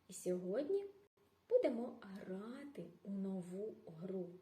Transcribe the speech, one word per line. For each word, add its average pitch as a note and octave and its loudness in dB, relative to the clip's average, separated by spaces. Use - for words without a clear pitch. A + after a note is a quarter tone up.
І - -12
сьогодні G#3+ 2
будемо C#4 6
грати G3+ -8
у G#3 -8
нову G3 -2
гру. F3 -4